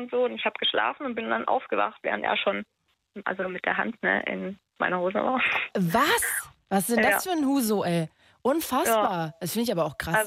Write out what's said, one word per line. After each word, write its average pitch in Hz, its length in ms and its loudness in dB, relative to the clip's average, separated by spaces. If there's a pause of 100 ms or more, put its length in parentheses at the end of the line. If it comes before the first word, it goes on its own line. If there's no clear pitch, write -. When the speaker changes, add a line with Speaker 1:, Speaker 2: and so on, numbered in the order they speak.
Speaker 1:
und 247 60 -14
so 247 140 2
und 233 100 -2
ich 220 100 -6
hab 214 140 -2
geschlafen 220 480 -2
und 240 80 -4
bin 226 160 -6
dann 226 180 0
aufgewacht, 104 540 0
während 107 220 -2
er 104 120 2
schon, 101 280 -2 (600)
also 185 240 -4
mit 180 160 -8
der - 120 0
Hand, 208 260 -4
ne, 190 240 2
in 190 320 -6 (200)
meiner 180 220 0
Hose 185 140 0
war. 240 260 0 (340)
Speaker 2:
Was? 247 480 2 (460)
Was 196 220 0
ist 233 60 4
denn 220 60 4
das 294 220 4
Speaker 1:
Ja. 381 80 -2
Speaker 2:
für 339 60 2
ein 285 80 2
Huso, 226 360 2
ey? 170 260 0 (340)
Unfassbar. 233 840 2
Speaker 1:
Ja. 156 120 -10
Speaker 2:
Das 175 140 -4
find 233 120 0
ich 233 60 0
aber 170 140 2
auch 151 120 -6
krass. 165 160 -2 (120)